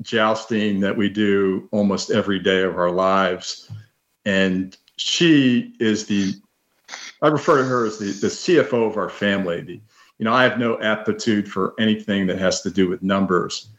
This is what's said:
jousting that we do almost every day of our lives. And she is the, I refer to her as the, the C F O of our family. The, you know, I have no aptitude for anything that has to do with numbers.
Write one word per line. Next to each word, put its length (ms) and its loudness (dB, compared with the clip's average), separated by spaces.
jousting 800 0
that 160 0
we 140 0
do 600 0
almost 400 0
every 280 0
day 240 2
of 160 -2
our 120 2
lives. 800 0
And 500 0
she 840 2
is 280 0
the, 260 0
I 80 4
refer 300 2
to 60 2
her 220 0
as 120 -6
the, 140 -6
the 180 -2
C 280 2
F 140 2
O 120 2
of 120 -2
our 140 -6
family. 500 -2
The, 200 -14
you 60 -6
know, 80 0
I 120 2
have 140 0
no 220 -2
aptitude 720 -2
for 280 -4
anything 500 0
that 100 -2
has 240 0
to 80 -4
do 180 2
with 140 -4
numbers. 680 0